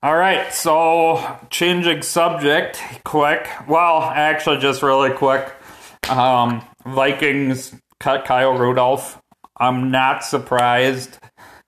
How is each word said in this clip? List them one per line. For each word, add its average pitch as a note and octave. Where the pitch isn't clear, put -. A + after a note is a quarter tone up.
All D3+
right, F3+
so E3
changing E3+
subject E3
quick. D3+
Well, D#3+
actually, D3+
just C3+
really C3+
quick. C3+
Um, B2
Vikings C3+
cut C3+
Kyle C3
Rudolph. B2+
I'm B2+
not C3
surprised. B2+